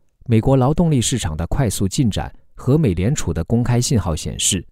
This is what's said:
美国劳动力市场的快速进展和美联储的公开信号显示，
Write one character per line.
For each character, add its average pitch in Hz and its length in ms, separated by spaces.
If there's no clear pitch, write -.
美 113 120
国 135 160
劳 131 160
动 165 200
力 135 100
市 120 160
场 80 180
的 82 120
快 135 200
速 98 200
进 101 240
展 71 200
和 131 240
美 139 160
联 95 220
储 - 180
的 82 120
公 120 180
开 117 180
信 123 180
号 82 160
显 58 240
示， - 320